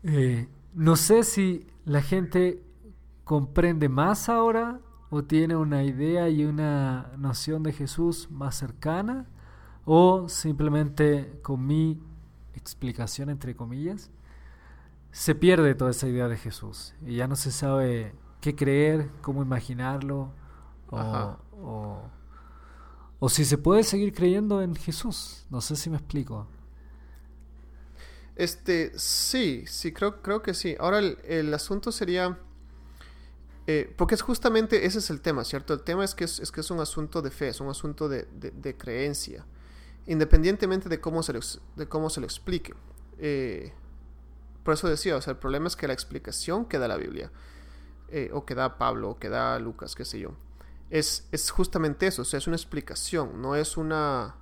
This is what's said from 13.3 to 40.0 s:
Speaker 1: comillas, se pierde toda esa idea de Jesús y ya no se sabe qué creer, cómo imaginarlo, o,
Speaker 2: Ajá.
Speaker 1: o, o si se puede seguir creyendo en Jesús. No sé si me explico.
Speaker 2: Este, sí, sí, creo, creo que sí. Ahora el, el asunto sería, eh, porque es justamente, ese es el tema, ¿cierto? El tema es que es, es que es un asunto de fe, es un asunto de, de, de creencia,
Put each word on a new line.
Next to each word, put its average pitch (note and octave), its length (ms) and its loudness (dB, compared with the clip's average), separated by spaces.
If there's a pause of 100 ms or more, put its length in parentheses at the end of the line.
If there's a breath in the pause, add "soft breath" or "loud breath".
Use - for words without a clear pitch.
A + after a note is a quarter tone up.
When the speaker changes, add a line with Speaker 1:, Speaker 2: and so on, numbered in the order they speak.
Speaker 1:
comillas, D3 560 -8 (1000 soft breath)
se - 240 0
pierde D#3+ 400 8
toda B2+ 160 2
esa B2+ 180 -2
idea B2 200 0
de A2+ 100 -2
Jesús - 560 -12 (100)
y A#2+ 120 -6
ya B2 120 0
no C#3 80 -2
se C#3 160 -2
sabe B2+ 640 0 (260)
qué D3 160 0
creer, D3 540 4 (100)
cómo C#3 220 -2
imaginarlo, C3 880 -2 (580 soft breath)
o, A2+ 100 -8
Speaker 2:
Ajá. A2 400 -4 (220)
Speaker 1:
o, G#2+ 400 -8 (1200 loud breath)
o C3 80 2
si D3+ 160 4
se C#3+ 140 4
puede F#3+ 260 8
seguir G3+ 300 2
creyendo G3 480 4
en F3 120 -2
Jesús. - 760 -6
No A#2+ 100 -4
sé D3 160 -4
si E3 140 -4
me D#3 80 -2
explico. B2+ 480 -4 (1900 soft breath)
Speaker 2:
Este, E3+ 640 0
sí, - 680 0
sí, - 260 -6
creo, G3+ 300 -4
creo G#3 200 -2
que F#3 120 -4
sí. F3 260 -4
Ahora F#3 180 2
el, G3 260 0
el D3+ 280 -2
asunto G3 400 -4
sería, F3+ 460 -2 (1300 soft breath)
eh, D3+ 300 0
porque F3 180 4
es - 80 -2
justamente, A3 640 2
ese F#3+ 120 0
es F#3+ 120 -4
el D3 100 -4
tema, C3+ 240 -2
¿cierto? C#3 300 -4
El C3+ 80 -6
tema F3+ 220 0
es F#3+ 100 -4
que F3 100 -4
es, - 160 -6
es - 100 -8
que - 100 -10
es D#3 100 -8
un E3+ 100 -2
asunto D#3 400 -4
de C#3 100 -4
fe, C#3 180 -4
es B2 120 -6
un C#3 80 -6
asunto D3 400 -4
de, C3+ 240 -4
de, - 180 -12
de C3+ 260 -10
creencia, C3 680 -6 (600 soft breath)